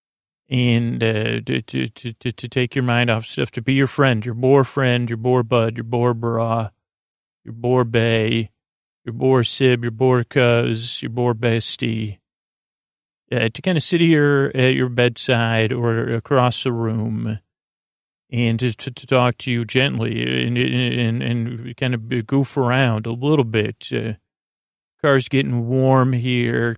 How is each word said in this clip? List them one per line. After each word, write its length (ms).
and, 560
uh, 380
to, 180
to, 280
to, 260
to, 180
to 160
take 260
your 80
mind 280
off 160
stuff, 240
to 100
be 140
your 120
friend, 380
your 100
boar 300
friend, 460
your 80
boar 240
bud, 340
your 80
boar 300
bra, 560
your 80
boar 320
bae, 640
your 80
boar 320
sib, 400
your 60
boar 340
cuz, 800
your 80
boar 240
bestie, 840
uh, 200
to 100
kinda 220
sit 180
here 540
at 200
your 140
bedside 840
or 400
across 480
the 100
room 680
and 280
to, 140
to, 180
to 160
talk 320
to 120
you 140
gently 840
and, 120
and, 640
and 540
kind 180
of 320
goof 300
around 500
a 60
little 320
bit. 480
Uh, 220
car's 280
getting 400
warm 440
here. 640